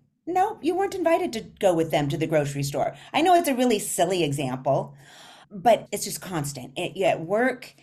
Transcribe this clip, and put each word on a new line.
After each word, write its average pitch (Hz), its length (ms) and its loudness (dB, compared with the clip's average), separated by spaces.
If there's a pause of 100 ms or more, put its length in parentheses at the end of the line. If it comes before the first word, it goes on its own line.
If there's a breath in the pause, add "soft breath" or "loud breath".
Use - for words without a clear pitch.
(260)
"No, 370 360 0
you 339 120 -2
weren't 392 220 -2
invited 339 380 0
to 220 80 -6
go - 320 0
with 165 180 0
them 147 160 2
to 156 100 -2
the 151 100 0
grocery 143 360 0
store." 139 320 -2 (180 loud breath)
I 285 80 2
know 349 140 6
it's 339 140 4
a 262 60 2
really 240 240 2
silly 180 440 0
example, 139 720 -2 (560 loud breath)
but 208 400 2
it's - 140 -4
just 196 160 -8
constant. 147 560 -6
It, 175 180 -6
yeah, 185 140 2
at - 120 0
work 220 600 -2